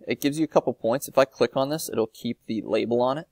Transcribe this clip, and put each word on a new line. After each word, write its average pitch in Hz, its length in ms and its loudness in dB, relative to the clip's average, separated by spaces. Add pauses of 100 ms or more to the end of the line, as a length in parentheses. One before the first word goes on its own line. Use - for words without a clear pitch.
It 123 140 -4
gives 143 180 -2
you 160 60 2
a 147 40 -6
couple 147 240 2
points. 117 360 -2
If - 100 0
I 135 60 8
click - 320 -2
on 135 120 0
this, 156 200 -6
it'll 113 180 0
keep - 400 -8
the 110 160 -4
label 113 400 0
on 131 160 0
it. 170 140 -12